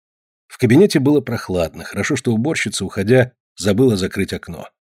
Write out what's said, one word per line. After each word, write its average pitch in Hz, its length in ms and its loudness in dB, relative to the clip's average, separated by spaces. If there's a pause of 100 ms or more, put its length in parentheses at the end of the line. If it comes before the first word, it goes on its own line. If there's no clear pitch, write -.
(480)
В - 100 -20
кабинете 147 420 4
было 143 220 2
прохладно, 90 600 -4
хорошо, 101 320 -4
что 123 180 -2
уборщица, 113 520 -4
уходя, 120 480 2 (240)
забыла 104 400 2
закрыть 92 360 -4
окно. - 340 -12 (180)